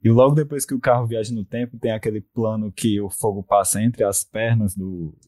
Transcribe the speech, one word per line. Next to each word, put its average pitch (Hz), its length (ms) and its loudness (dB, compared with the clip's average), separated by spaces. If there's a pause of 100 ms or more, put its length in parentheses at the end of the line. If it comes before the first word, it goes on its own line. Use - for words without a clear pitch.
E 113 60 6
logo 127 240 8
depois 147 320 -2
que 139 80 -6
o 127 60 -2
carro 123 260 2
viaja 113 280 -4
no 107 100 -6
tempo, 120 340 -8
tem 117 120 -2
aquele 107 300 -4
plano 110 500 -4
que 104 300 -2
o 101 80 -4
fogo 101 340 -4
passa 101 400 2
entre 117 220 2
as 101 180 0
pernas 110 540 -2
do, 90 360 -8
do - 160 -20